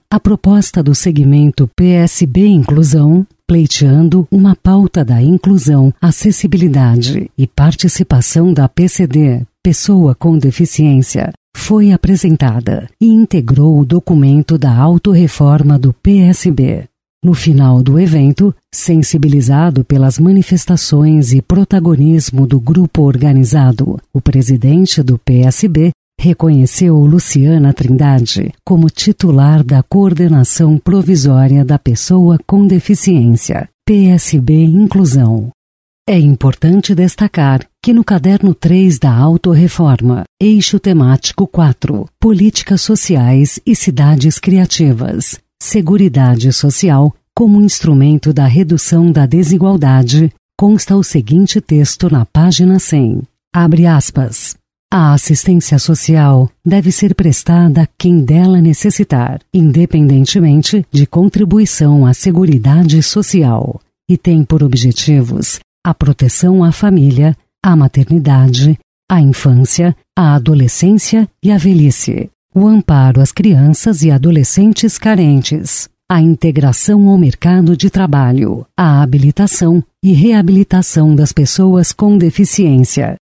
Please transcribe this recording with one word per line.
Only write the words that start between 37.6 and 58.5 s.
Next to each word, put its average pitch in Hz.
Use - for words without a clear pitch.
que 247
no 233
caderno 190
três 180
da 131
Autorreforma, 151
eixo 208
temático 160
quatro, 139
Políticas 208
Sociais 139
e 233
Cidades 147
Criativas, 165
Seguridade 135
Social 143
como 208
instrumento 151
da 139
redução 165
da 147
desigualdade, 156
consta 202
o 196
seguinte 165
texto 151
na 127
página 175
cem. 139
Abre 170
aspas. 139
A 156
assistência 160
social 143
deve 185
ser -
prestada 170
a -
quem 175
dela 175